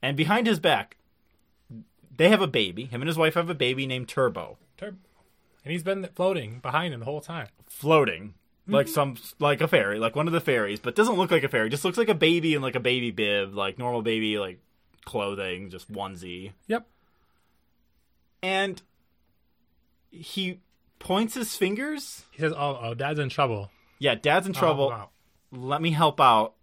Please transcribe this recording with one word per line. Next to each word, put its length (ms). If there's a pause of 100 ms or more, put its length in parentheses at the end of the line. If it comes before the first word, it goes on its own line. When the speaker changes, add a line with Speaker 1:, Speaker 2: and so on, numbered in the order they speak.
Speaker 1:
And 120
behind 300
his 140
back, 380 (1160)
they 140
have 140
a 40
baby. 380
Him 160
and 60
his 100
wife 160
have 160
a 60
baby 320
named 200
Turbo. 520 (180)
Speaker 2:
Tur-, 120 (720)
and 80
he's 100
been 320
floating 460
behind 340
him 60
the 80
whole 140
time. 260 (200)
Speaker 1:
Floating. 680 (320)
Like 180
Speaker 2:
Mm-hmm. 80
Speaker 1:
some, 240 (220)
like 220
a 60
fairy, 300
like 180
one 120
of 60
the 60
fairies, 400
but 160
doesn't 200
look 160
like 120
a 60
fairy. 220
Just 120
looks 140
like 120
a 40
baby 400
in, 80
like, 140
a 40
baby 300
bib, 460
like, 240
normal 240
baby, 340
like, 220 (460)
clothing, 680
just 200
onesie. 600 (160)
Speaker 2:
Yep. 180 (1600)
Speaker 1:
And 360 (1300)
he 480 (400)
points 340
his 220
fingers. 760
Speaker 2:
He 80
says, 160
"Oh, 240
oh, 140
Dad's 260
in 100
trouble." 420 (260)
Speaker 1:
Yeah, 160
"Dad's 320
in 100
Speaker 2:
I'll 60
help 160
Speaker 1:
trouble. 140
Speaker 2:
him 80
out. 100 (420)
Speaker 1:
Let 300
me 100
help 300
out." 420